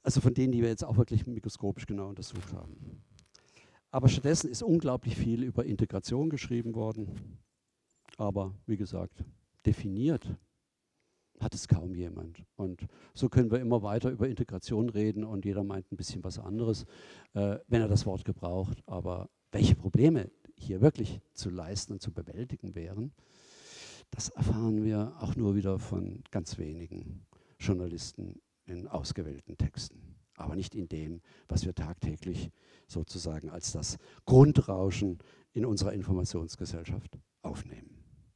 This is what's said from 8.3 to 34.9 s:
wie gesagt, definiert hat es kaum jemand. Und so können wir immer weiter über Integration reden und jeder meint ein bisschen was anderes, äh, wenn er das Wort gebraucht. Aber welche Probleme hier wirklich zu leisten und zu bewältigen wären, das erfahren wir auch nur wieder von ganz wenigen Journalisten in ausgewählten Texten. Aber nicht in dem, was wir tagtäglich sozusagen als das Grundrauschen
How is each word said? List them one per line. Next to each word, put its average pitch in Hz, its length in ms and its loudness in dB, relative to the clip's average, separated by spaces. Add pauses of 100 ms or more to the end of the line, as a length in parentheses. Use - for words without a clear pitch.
wie 110 100 0
gesagt, 90 480 -6 (400)
definiert 107 720 2 (1040)
hat 110 120 -2
es - 140 -10
kaum 90 260 2
jemand. 85 500 -8 (120)
Und 92 300 -6 (280)
so 127 140 0
können 120 220 6
wir 120 100 4
immer 117 220 2
weiter 107 280 0
über 123 180 0
Integration 117 600 -2
reden 107 360 0
und 104 200 -6
jeder 101 200 -2
meint 98 280 -6
ein 98 40 -8
bisschen - 280 -8
was 95 140 -6
anderes, 110 480 -2 (480)
äh, 101 240 0 (100)
wenn 117 140 6
er 110 60 2
das 101 180 6
Wort 95 180 -2
gebraucht. 95 640 -4
Aber 90 420 -6 (220)
welche 107 240 6
Probleme 123 560 4 (260)
hier 95 240 -4
wirklich 117 400 4 (140)
zu - 160 -6
leisten 151 440 -6
und - 60 -10
zu - 120 -8
bewältigen 95 600 -8
wären, 98 380 -8 (1000)
das - 180 -8
erfahren 110 560 2
wir 107 360 0
auch - 160 -2
nur 101 180 4
wieder 98 240 2
von 92 520 -6
ganz - 280 -6
wenigen 82 680 -10 (320)
Journalisten 90 840 -4 (260)
in 90 200 -10
ausgewählten 78 680 -8
Texten. - 600 -6 (200)
Aber 78 180 -8
nicht 92 200 -6
in 95 140 -8
dem, 80 320 -8 (280)
was - 160 0
wir 90 100 -4
tagtäglich 82 760 -6 (360)
sozusagen 80 640 -6
als - 220 -8
das - 260 -6 (260)
Grundrauschen 98 920 8 (340)